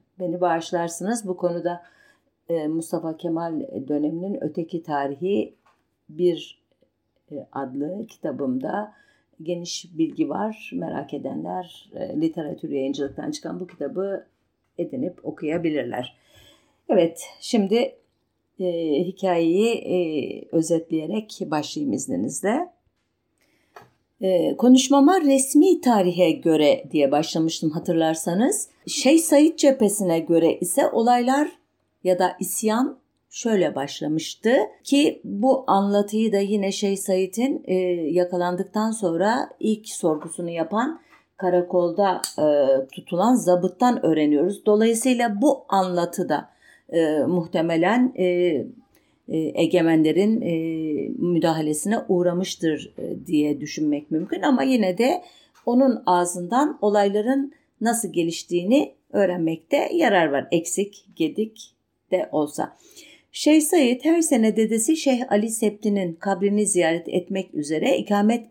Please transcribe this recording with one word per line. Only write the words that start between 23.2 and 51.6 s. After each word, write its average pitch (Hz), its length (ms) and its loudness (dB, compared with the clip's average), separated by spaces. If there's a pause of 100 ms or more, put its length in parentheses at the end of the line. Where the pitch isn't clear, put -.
E, 180 360 2
konuşmama 277 640 6
resmi 294 600 4
tarihe 180 500 4
göre 151 600 2
diye 143 220 2
başlamıştım 160 580 0
hatırlarsanız. 165 960 -2 (180)
Şeyh 302 320 4
Said 320 380 4
cephesine 202 600 2
göre 160 400 2
ise - 300 0
olaylar 247 600 2 (560)
ya 180 140 2
da 180 220 0
isyan 220 580 -2 (320)
şöyle 185 440 0
başlamıştı 156 800 -2 (280)
ki 285 400 2
bu 233 420 0
anlatıyı 202 640 0
da 202 60 2
yine 196 340 0
Şeyh 196 240 -2
Said'in, 190 680 -2
e, 190 100 -2 (360)
yakalandıktan 180 800 0
sonra 202 580 0 (120)
ilk 214 280 -2
sorgusunu 165 600 -4
yapan 202 500 -4 (360)
karakolda, 180 840 0 (160)
e, 147 80 2 (400)
tutulan 196 480 0
zabıttan 180 720 2
öğreniyoruz. 156 600 2
Dolayısıyla 226 760 2
bu 285 260 2
anlatı 180 600 0
da, - 260 -4 (340)
e, 160 300 2
muhtemelen, 170 1000 2
e, 180 80 0
e, - 1400 -2
egemenlerin, 165 800 4
e, 170 140 -2 (540)
müdahalesine 165 880 0 (100)